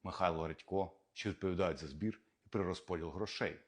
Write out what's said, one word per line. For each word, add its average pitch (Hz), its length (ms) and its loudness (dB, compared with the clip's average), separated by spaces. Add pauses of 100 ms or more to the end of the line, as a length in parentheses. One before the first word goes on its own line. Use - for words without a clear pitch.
Михайло 85 440 2
Редько, 92 520 -2 (140)
що - 160 -2
відповідають 90 480 2
за 78 100 -10
збір 82 340 -4 (240)
і - 40 -20
перерозподіл 90 600 -2
грошей. 98 580 -2